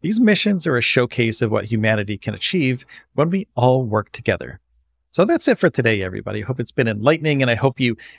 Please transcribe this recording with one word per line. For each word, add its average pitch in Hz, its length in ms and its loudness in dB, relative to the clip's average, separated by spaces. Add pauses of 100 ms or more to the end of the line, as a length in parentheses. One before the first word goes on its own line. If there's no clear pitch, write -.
these 214 180 -2
missions 208 480 2
are 135 100 0
a 120 60 0
showcase 117 600 0
of 107 100 0
what 104 140 -2
humanity 107 520 0
can 107 160 -6
achieve 127 500 -2 (300)
when 156 160 2
we 190 240 -2
all 127 300 2
work 107 260 -2
together. 65 480 -6 (540)
So 170 120 2
that's 320 220 0
it 254 120 2
for 170 120 2
today, 113 320 0
everybody. 101 380 -6
Hope 127 180 -6
it's 120 140 -8
been 117 160 0
enlightening, 143 520 2
and 127 100 2
I 117 40 2
hope 123 240 0
you 120 180 0 (220)